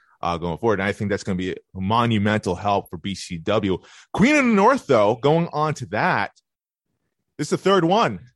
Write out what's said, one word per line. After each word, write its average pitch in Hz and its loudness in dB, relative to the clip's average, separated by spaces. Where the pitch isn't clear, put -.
uh, 85 -2
going 82 -6
forward. 104 0
And 98 -2
I 101 0
think 101 -6
that's 98 -2
gonna 95 -4
be 90 -4
a - -10
monumental 107 0
help 101 -2
for - -14
B 95 -8
C - -10
W. 98 0
Queen 285 2
of 277 2
the 233 2
North, 226 2
though, 110 4
going 156 2
on 151 -2
to 110 -12
that, 113 -2
this 147 -4
is - -10
the 170 0
third 185 2
one. 170 0